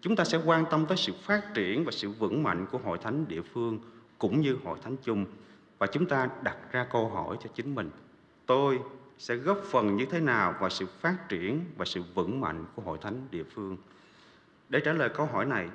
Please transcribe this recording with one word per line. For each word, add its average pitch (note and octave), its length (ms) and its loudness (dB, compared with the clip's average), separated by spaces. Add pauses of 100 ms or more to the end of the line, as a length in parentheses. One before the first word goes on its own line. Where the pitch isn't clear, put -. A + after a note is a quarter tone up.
chúng G#3 160 2
ta F3+ 80 6
sẽ E3 200 2
quan D#3+ 260 8
tâm D#3 160 6
tới F#3 100 2
sự G#2 160 0 (100)
phát G#3 320 0
triển G#2+ 300 2
và C3+ 80 -2
sự - 180 -4
vững A2 320 0
mạnh F#2 280 0
của B2+ 80 -4
hội G2 200 -2
thánh C#3 300 -2
địa E2 140 -4
phương A#2 360 -2 (400)
cũng A2+ 220 2
như C3+ 240 2
hội E2 180 -6
thánh B2 140 -6
chung. G#2 300 -2 (520)
Và - 80 4
chúng F3+ 200 2
ta C3+ 220 2 (140)
đặt - 140 -2 (160)
ra B2+ 120 0
câu A#2 240 2
hỏi F2+ 320 -4
cho A2+ 140 -12
chính C3+ 200 -4
mình, F#2+ 160 -4 (560)
"Tôi C3+ 340 4 (380)
sẽ - 180 -2
góp E3+ 220 2
phần G#2+ 380 2
như B2+ 140 2
thế F3 100 0
nào A2+ 400 4
vào F#2 100 0
sự F#2+ 160 -4 (140)
phát F3+ 280 0
triển G#2 360 -2 (120)
và F2+ 80 -4
sự F2+ 180 -4 (120)
vững G2 260 0
mạnh D#2+ 240 -4 (100)
của - 80 -10
hội D#2+ 160 -6
thánh G#2+ 220 -6 (100)
địa D#2+ 140 -6 (100)
phương?" F#2+ 220 -6 (920)
Để D3 120 2
trả D3+ 120 2
lời D3+ 160 2
câu D3 180 -2
hỏi A#2+ 180 0
này G#2+ 300 0